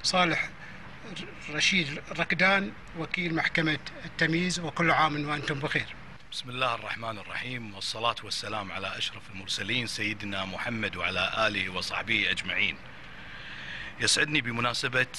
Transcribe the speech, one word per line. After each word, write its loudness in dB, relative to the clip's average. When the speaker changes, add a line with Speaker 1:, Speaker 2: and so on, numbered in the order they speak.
Speaker 1:
صالح 4
رشيد 4
الركدان، 4
وكيل 0
محكمة 2
التمييز، 2
وكل 2
عام 4
وأنتم 0
بخير. -2
Speaker 2:
بسم -8
الله 2
الرحمن -4
الرحيم، -6
والصلاة 0
والسلام -4
على -4
أشرف -6
المرسلين 0
سيدنا -2
محمد -2
وعلى 2
آله 0
وصحبه 0
أجمعين. 0
يسعدني 4
بمناسبة 2